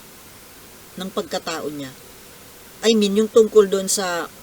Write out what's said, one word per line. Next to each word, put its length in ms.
ng 160
pagkatao 560
niya. 240
I 160
mean, 160
yung 160
tungkol 400
doon 240
sa 320